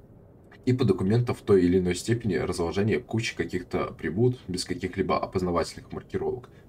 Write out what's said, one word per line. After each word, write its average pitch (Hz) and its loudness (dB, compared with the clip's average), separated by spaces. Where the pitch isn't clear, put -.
И 123 4
по 127 2
документам 107 2
в - -8
той 95 6
или 90 6
иной 90 0
степени 113 -2
разложение 87 0
кучи - -4
каких-то - -4
прибуд 113 0
без 87 -4
каких-либо 92 -2
опознавательных 87 -2
маркировок. - -6